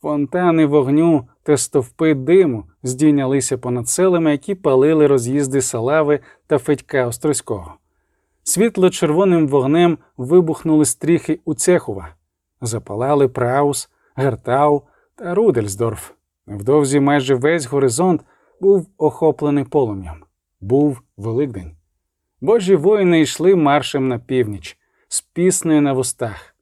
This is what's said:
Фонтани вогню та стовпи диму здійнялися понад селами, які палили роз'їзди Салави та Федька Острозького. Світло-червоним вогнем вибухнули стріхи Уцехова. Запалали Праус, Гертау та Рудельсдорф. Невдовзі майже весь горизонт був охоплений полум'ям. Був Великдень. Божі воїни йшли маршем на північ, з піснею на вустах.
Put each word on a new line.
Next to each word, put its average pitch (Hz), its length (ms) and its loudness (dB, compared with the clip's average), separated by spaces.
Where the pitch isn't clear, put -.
Фонтани 156 640 0
вогню 147 600 2
та 147 140 2
стовпи 147 580 -2
диму 139 500 2
здійнялися 135 760 0
понад 123 300 -6
селами, 175 420 0
які 147 240 -4
палили 151 520 2
роз'їзди 135 540 0
Салави 143 600 -2
та 151 120 0
Федька 135 480 -2
Острозького. 120 680 -6
Світло-червоним 180 1040 0
вогнем 147 500 2
вибухнули 156 680 2
стріхи 156 600 -2
Уцехова. 127 640 -2
Запалали 127 680 -2
Праус, 135 640 -2
Гертау 139 680 0
та 175 200 -8
Рудельсдорф. 117 760 -2
Невдовзі 135 540 0
майже 139 340 0
весь 143 320 -2
горизонт 143 540 0
був 196 260 2
охоплений 147 680 -2
полум'ям. 98 600 -6
Був 131 420 -2
Великдень. 107 600 -8
Божі 190 360 2
воїни 180 440 2
йшли 170 360 2
маршем 143 520 0
на 127 100 -4
північ, 113 600 -6
з - 120 -6
піснею 170 640 0
на 143 100 0
вустах. 123 680 -6